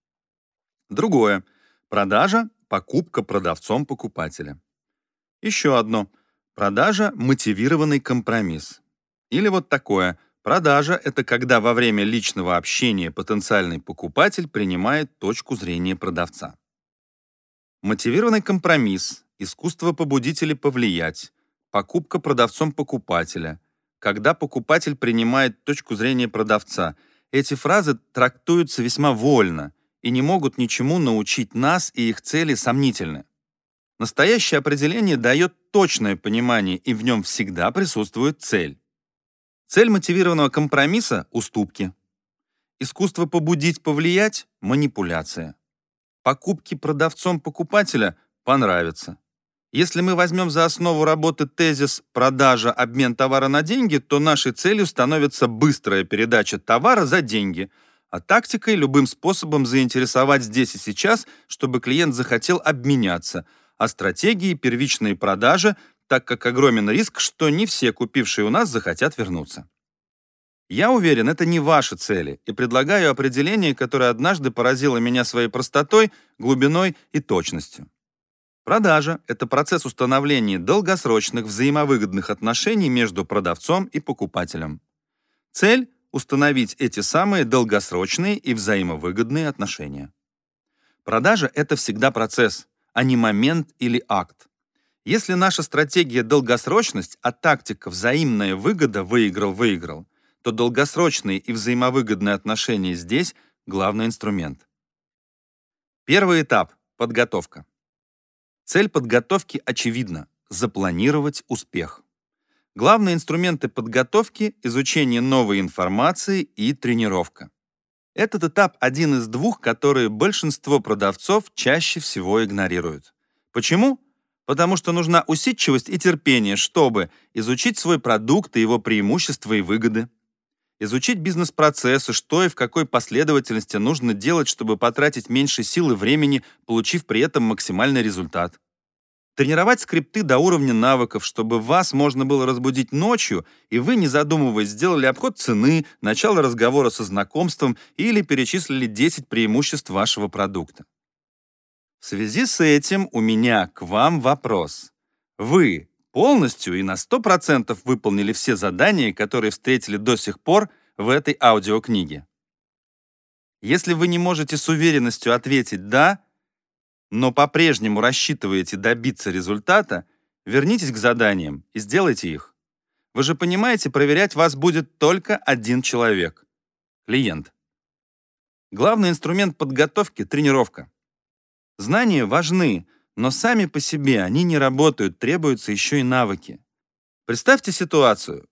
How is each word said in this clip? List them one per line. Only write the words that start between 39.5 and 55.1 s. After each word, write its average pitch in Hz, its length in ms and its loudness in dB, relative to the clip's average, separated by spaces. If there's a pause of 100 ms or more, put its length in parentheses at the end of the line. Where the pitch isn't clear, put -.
Цель 226 220 4
мотивированного 175 580 2
компромисса — 147 840 0
уступки. 101 600 -4 (880)
Искусство 170 460 -4
побудить, 160 540 0
повлиять — 175 680 0 (120)
манипуляция. 90 920 -2 (720)
Покупки 151 500 -4
продавцом 156 640 -2
покупателя — 147 760 -2 (280)
понравится. 90 720 0 (540)
Если 170 280 0
мы 180 160 2
возьмем 175 340 0
за 160 140 2
основу 165 400 0
работы 156 420 0
тезис 143 560 0 (100)
«продажа, 127 600 4
обмен 123 420 0
товара 135 340 2
на 143 140 2
деньги», 190 360 0
то 143 200 -2
нашей 147 340 0
целью 202 340 0
становится 143 600 0